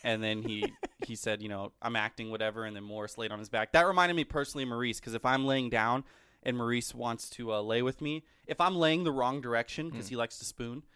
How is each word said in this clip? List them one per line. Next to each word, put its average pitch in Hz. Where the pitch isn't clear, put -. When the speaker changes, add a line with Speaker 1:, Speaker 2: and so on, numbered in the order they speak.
Speaker 1:
And 110
then 107
he, 107
he 117
said, 104
you 107
know, 101
"I'm 117
acting," 110
whatever, 110
and 107
then 101
Morris 104
laid 110
on 104
his 107
back. 110
That 170
reminded 180
me 165
personally 143
of 127
Maurice, 120
'cause 113
if 113
I'm 135
laying 131
down 117
and 123
Maurice 120
wants 117
to, 113
uh, 104
lay 113
with 131
me, 151
if -
I'm 185
laying 165
the 156
wrong 135
direction, 123
'cause 117
Speaker 2:
Mm. -
Speaker 1:
he 127
likes 117
to -
spoon, 120